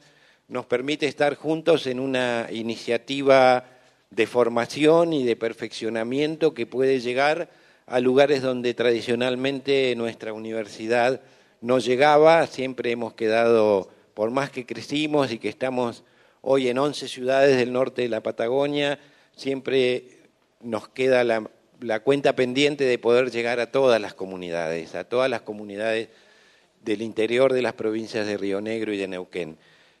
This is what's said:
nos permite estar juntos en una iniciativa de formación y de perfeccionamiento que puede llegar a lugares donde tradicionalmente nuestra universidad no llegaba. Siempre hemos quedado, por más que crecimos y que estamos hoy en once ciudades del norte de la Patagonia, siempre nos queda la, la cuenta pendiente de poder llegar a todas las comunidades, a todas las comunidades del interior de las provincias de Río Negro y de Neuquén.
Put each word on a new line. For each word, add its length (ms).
nos 180
permite 400
estar 280
juntos 520
en 120
una 540
iniciativa 1120
de 160
formación 880
y 120
de 120
perfeccionamiento 1200
que 120
puede 340
llegar 500
a 140
lugares 420
donde 320
tradicionalmente 1200
nuestra 360
universidad 880
no 180
llegaba. 680
Siempre 460
hemos 220
quedado, 760
por 160
más 200
que 140
crecimos 680
y 60
que 100
estamos 560
hoy 260
en 100
once 300
ciudades 480
del 160
norte 300
de 60
la 140
Patagonia, 800
siempre 840
nos 280
queda 360
la, 260
la 200
cuenta 360
pendiente 480
de 140
poder 320
llegar 280
a 140
todas 280
las 140
comunidades, 800
a 100
todas 240
las 140
comunidades 680
del 200
interior 500
de 100
las 100
provincias 540
de 100
Río 240
Negro 320
y 40
de 120
Neuquén. 500